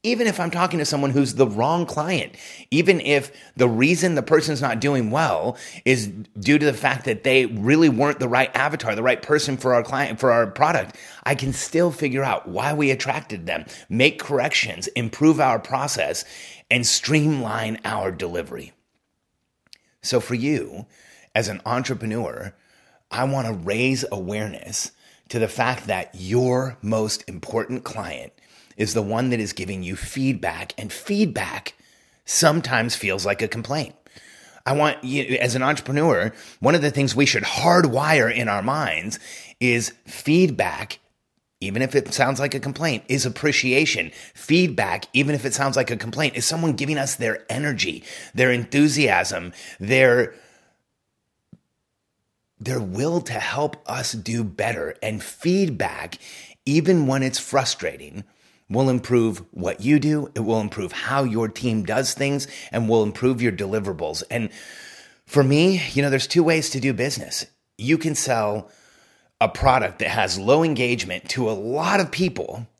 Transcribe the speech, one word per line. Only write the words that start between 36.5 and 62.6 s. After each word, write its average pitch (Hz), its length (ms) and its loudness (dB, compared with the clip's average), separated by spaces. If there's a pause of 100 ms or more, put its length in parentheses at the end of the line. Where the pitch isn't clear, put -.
one 143 140 4
of 170 80 4
the 143 80 2
things 135 260 0
we 135 120 8
should - 160 2
hardwire 147 920 4
in 117 140 0
our 101 140 0
minds 110 560 -2 (400)
is 120 340 2 (140)
feedback, 117 880 0 (640)
even 101 220 -2
if 135 100 -2
it - 220 0
sounds 131 240 2
like 139 160 -2
a 139 40 -4
complaint, 139 480 -4
is 127 200 0
appreciation. 131 840 0 (220)
Feedback, 123 800 0
even 139 220 2
if 123 100 -6
it 123 80 -2
sounds 139 240 0
like 127 140 0
a 117 40 -2
complaint, 123 400 -4
is 117 80 -4
someone 165 300 0
giving 147 240 -2
us 139 180 -4
their 110 360 -4
energy, 123 520 -4 (300)
their 127 180 4
enthusiasm, 117 1040 2 (260)
their, 123 540 4 (2250)
their 123 220 -4
will 127 400 -2
to 170 120 -8
help 139 520 -4
us 120 280 -6
do 117 300 -4
better. 104 600 -4
And 107 180 -6
feedback, 110 960 -2 (480)
even 160 400 4
when 135 160 2
it's 131 160 -2
frustrating, 80 840 -4 (460)
will 131 200 2
improve 117 600 2
what 90 300 -4
you 143 180 4
do. 147 340 0
It 120 60 -4
will 110 200 2
improve 104 340 -6
how 135 300 -2
your 113 240 0
team 110 360 -2
does 113 300 -2
things 139 340 -2 (240)